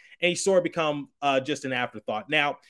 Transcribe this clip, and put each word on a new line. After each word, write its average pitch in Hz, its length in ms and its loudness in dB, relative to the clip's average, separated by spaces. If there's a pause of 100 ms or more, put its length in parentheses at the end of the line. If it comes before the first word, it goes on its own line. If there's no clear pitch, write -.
(220)
and 175 80 2
he 170 60 0
sort 190 220 4
of 175 60 4
become, 151 460 -2 (120)
uh, 139 180 2
just 139 260 -4
an 131 80 -4
afterthought. 113 560 -6
Now, 147 280 0 (120)